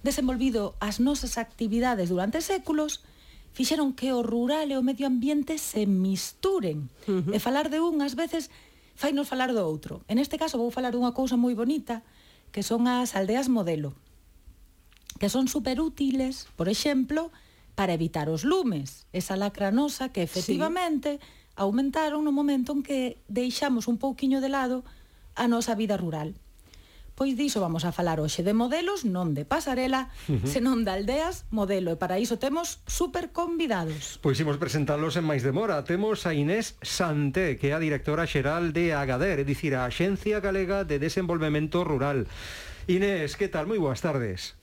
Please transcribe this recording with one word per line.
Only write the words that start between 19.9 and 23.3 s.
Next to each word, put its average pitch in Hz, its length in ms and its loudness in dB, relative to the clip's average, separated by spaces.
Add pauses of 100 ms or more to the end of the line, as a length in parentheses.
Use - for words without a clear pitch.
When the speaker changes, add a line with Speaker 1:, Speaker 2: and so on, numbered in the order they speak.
Speaker 1:
que 175 160 -2
Speaker 2:
Sí. 185 120 -6
Speaker 1:
efectivamente 302 800 0 (360)
aumentaron 277 680 0
no 294 80 2
momento 285 420 2
en 277 80 0
que 254 460 -2
deixamos 247 580 0